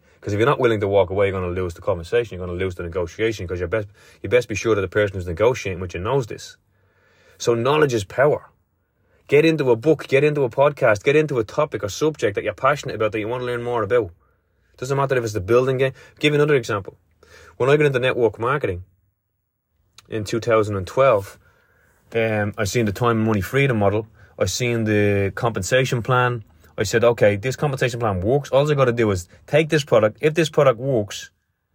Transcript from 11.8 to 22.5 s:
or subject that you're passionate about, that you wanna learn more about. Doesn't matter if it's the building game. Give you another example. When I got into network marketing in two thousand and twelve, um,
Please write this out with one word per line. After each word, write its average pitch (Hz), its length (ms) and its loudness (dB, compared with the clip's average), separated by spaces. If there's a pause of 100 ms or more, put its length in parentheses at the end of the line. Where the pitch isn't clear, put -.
or 104 60 -4
subject 147 440 -2
that - 100 -4
you're 104 120 -4
passionate 135 400 -2
about, 107 160 -2
that 110 80 -4
you 104 80 -6
wanna 123 160 -6
learn 120 180 -4
more 120 220 -2
about. 104 260 0 (680)
Doesn't 135 200 -4
matter 135 200 0
if 120 60 -2
it's 107 100 -6
the 107 80 -6
building 127 360 2
game. 135 140 0 (280)
Give 151 140 0
you - 20 0
another 147 200 2
example. 110 420 -4 (600)
When 123 120 0
I 147 60 6
got 147 100 4
into 135 140 0
network 120 400 0
marketing 113 460 -4 (1200)
in 110 160 -6
two 113 160 -4
thousand 110 380 2
and 92 100 -6
twelve, 120 500 2 (800)
um, 107 420 0